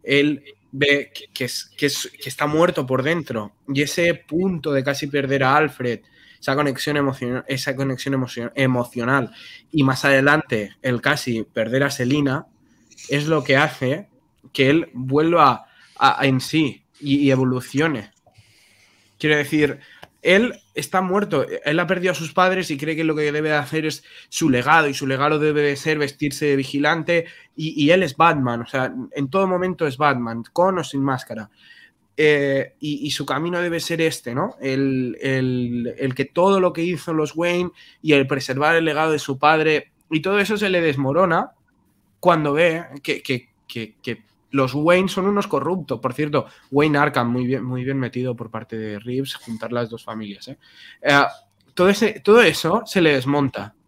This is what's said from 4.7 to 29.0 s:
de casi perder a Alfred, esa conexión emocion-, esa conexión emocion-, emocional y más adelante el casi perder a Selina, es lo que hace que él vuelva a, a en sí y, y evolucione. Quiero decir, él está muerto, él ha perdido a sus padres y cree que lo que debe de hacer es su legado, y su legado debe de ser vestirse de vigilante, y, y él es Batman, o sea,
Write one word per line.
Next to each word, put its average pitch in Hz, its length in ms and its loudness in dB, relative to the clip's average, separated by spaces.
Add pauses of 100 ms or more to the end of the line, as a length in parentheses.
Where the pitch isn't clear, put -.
de 135 120 0
casi 139 220 -4
perder 139 360 -2
a 131 140 4
Alfred, 127 440 -2 (400)
esa 135 140 -2
conexión 147 420 -2
emocion-, 131 520 -2
esa 135 260 -4
conexión 135 400 -4
emocion-, 120 400 -4
emocional 127 760 0 (400)
y 147 100 2
más 131 220 2
adelante 139 760 2
el 123 180 0
casi 131 420 -2
perder 117 400 -2
a 139 80 0
Selina, 139 560 -2 (640)
es 147 180 -2
lo 156 160 0
que 135 140 2
hace 151 520 0 (440)
que 135 180 4
él 160 220 2
vuelva 139 720 2 (300)
a, - 240 2
a 139 60 2
en 131 140 2
sí 147 440 -2 (160)
y, 143 160 0
y 143 140 4
evolucione. 131 840 -2 (1040)
Quiero 151 180 2
decir, 147 440 0 (420)
él 202 320 4 (200)
está 185 280 -2
muerto, 180 440 0 (180)
él 156 160 2
ha 170 60 0
perdido 180 260 0
a - 20 0
sus 160 180 -8
padres 185 380 0
y 143 80 -4
cree 151 180 -4
que 160 80 -2
lo 156 100 0
que 151 80 -2
debe 147 200 -2
de 156 120 0
hacer 151 300 -2
es 156 180 -6 (260)
su - 200 -2
legado, 143 400 4
y 135 60 -4
su 139 120 -6
legado 143 320 0
debe 151 240 2
de 143 140 0
ser 151 220 -2
vestirse 143 480 -4
de 139 100 2
vigilante, 156 680 0 (280)
y, 156 280 -4
y 143 80 4
él 185 120 6
es 143 140 -4
Batman, 135 460 2
o 120 40 -10
sea, 131 260 -2 (200)